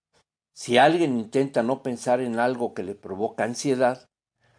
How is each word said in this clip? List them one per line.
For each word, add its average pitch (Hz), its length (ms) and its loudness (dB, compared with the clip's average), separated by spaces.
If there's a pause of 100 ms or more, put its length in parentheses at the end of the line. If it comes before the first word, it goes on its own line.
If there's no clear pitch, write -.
(540)
Si - 240 -2
alguien 151 400 6
intenta 127 460 0
no 135 180 -2
pensar 123 380 -2
en 117 200 -4
algo 120 340 -2
que 107 100 -8
le 98 120 -8
provoca 104 500 -6
ansiedad, 127 640 -2 (500)